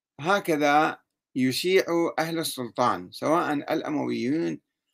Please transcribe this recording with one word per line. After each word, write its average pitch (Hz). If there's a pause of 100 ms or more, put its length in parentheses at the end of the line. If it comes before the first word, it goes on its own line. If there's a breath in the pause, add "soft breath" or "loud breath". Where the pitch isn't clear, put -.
(200)
"هكذا 151 (380)
يشيع 131 (340)
أهل 165
السلطان 113
سواء 147
الأمويون 143 (340)